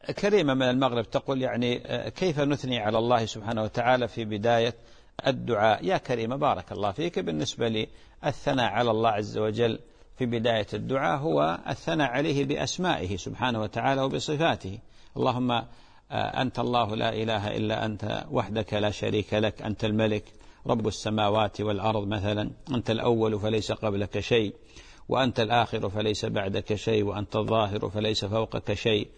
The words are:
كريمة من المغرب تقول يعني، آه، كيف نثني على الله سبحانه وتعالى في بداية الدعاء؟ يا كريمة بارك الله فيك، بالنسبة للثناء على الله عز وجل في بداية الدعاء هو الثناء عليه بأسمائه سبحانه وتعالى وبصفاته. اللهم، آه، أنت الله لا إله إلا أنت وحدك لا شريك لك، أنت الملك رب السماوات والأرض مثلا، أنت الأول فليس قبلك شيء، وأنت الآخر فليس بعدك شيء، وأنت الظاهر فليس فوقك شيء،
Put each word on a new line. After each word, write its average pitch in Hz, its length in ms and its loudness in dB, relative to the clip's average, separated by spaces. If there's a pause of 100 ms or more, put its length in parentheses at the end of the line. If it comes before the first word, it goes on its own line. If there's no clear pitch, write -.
(180)
كريمة 196 360 4
من 131 80 2
المغرب 123 480 2
تقول 135 320 0
يعني، 120 440 0
آه، 120 220 -4
كيف 151 320 0
نثني 135 380 0
على 110 200 2
الله 117 280 4
سبحانه 113 360 -4
وتعالى 120 460 2
في 117 160 -6
بداية 117 500 2 (520)
الدعاء؟ 120 580 2
يا 180 120 2
كريمة 120 400 -2
بارك 120 360 0
الله 98 200 0
فيك، 170 260 -4
بالنسبة 156 500 -2
للثناء 117 1000 -2
على 113 240 2
الله 110 200 4
عز 107 280 -2
وجل 107 400 0 (400)
في 131 80 0
بداية 113 480 2
الدعاء 135 460 0
هو 151 380 2 (100)
الثناء 151 420 0
عليه 139 340 0
بأسمائه 135 720 -2
سبحانه 113 440 -4
وتعالى 120 420 0
وبصفاته. 135 760 -2 (380)
اللهم، 123 340 0
آه، 117 160 0 (760)
أنت 127 160 -2
الله 120 360 0
لا 117 140 0
إله 110 480 -2
إلا 110 300 -2
أنت 107 440 -4
وحدك 110 440 -2
لا 104 160 2
شريك 107 440 -2
لك، 107 280 0
أنت 107 220 -4
الملك 107 400 2 (420)
رب 113 200 0
السماوات 107 760 0
والأرض 104 460 0
مثلا، 104 440 -2 (200)
أنت 123 200 -2
الأول 110 480 2
فليس 107 340 0
قبلك 104 480 -2
شيء، 107 340 2 (540)
وأنت 127 320 2
الآخر 110 480 2
فليس 107 360 -2
بعدك 104 500 -2
شيء، 107 300 0
وأنت 101 320 -4
الظاهر 107 540 0
فليس 107 340 -2
فوقك 110 480 -2
شيء، 104 460 0